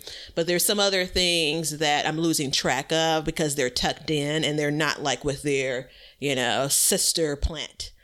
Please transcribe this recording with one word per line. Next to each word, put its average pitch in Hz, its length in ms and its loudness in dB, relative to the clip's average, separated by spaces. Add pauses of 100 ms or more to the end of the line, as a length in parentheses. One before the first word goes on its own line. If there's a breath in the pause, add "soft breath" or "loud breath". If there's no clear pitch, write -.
(340 loud breath)
But 165 140 -2
there's 175 180 2
some 208 140 2
other 196 260 2
things 165 760 0
that 147 280 2
I'm 156 120 -2
losing 156 320 2
track 139 420 0
of 160 320 2
because 156 300 0
they're 127 140 2
tucked - 400 -4
in 151 360 0
and 147 120 0
they're 147 140 0
not, 147 320 0
like, 135 220 -2
with 139 180 -2
their, 135 460 -2 (300 loud breath)
you 139 160 -2
know, 123 340 0
sister 160 680 2
plant. - 560 -6 (120 soft breath)